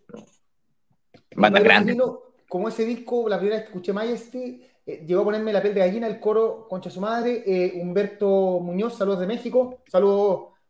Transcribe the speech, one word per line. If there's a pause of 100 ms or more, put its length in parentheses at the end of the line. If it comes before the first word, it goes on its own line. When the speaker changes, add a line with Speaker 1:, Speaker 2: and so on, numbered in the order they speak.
(120)
Speaker 1:
No. (1040)
Speaker 2:
Y
Speaker 1:
Banda
Speaker 2:
Byron
Speaker 1:
grande.
Speaker 2:
Seguino, (260)
como
ese
disco,
la
primera
vez
que
escuché
Majesty, (240)
eh,
llegó
a
ponerme
la
piel
de
gallina,
el
coro,
concha
su
madre.
Eh,
Humberto
Muñoz,
saludos
de
México.
Saludos. (160)